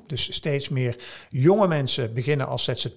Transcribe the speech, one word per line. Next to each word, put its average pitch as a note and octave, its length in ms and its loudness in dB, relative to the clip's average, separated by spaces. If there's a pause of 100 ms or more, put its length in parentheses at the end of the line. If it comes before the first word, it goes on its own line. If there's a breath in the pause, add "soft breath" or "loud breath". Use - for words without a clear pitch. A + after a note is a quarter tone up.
Dus - 280 -4
steeds C#3+ 340 -2
meer B2+ 280 -2 (320 loud breath)
jonge F#3 380 6
mensen C3 480 0
beginnen C3 320 0
als C3 180 -4
Z C#3 100 -2
Z - 120 -4 (100)